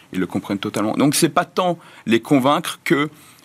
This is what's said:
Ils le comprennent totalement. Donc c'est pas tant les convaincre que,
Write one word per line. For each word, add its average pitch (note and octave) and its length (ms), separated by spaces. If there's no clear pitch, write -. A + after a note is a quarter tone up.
Ils F2+ 80
le F2+ 80
comprennent G2+ 320
totalement. G#2+ 340
Donc C#3 200
c'est D#3+ 160
pas E3+ 160
tant F3+ 320
les A#2 120
convaincre C#3+ 640
que, D3+ 260